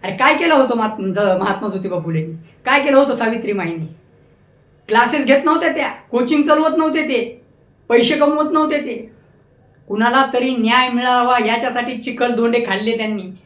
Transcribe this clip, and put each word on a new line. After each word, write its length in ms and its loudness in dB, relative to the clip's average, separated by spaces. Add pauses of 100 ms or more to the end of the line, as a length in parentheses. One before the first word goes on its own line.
अरे, 140 -8
काय 180 2
केलं 200 2
होतं 220 2
महात्मा 360 -4
ज-, 280 0
महात्मा 280 -4
ज्योतिबा 300 -6
फुलेंनी? 340 -4 (340)
काय 160 2
केलं 140 4
होतं 200 4
सावित्रीमाईंनी? 720 -4 (1000)
क्लासेस 380 2
घेत 180 4
नव्हत्या 280 2
त्या, 160 -4
कोचिंग 540 -2
चालवत 360 2
नव्हते 260 0
ते, 400 -4 (440)
पैसे 280 4
कमवत 360 2
नव्हते 280 0
ते. 300 -10 (760)
कुणाला 440 2
तरी 240 0
न्याय 320 2
मिळावा 580 2
याच्यासाठी 520 -4
चिखल 360 -2
दोंडे 260 0
खाल्ले 360 -2
त्यांनी. 260 -4 (240)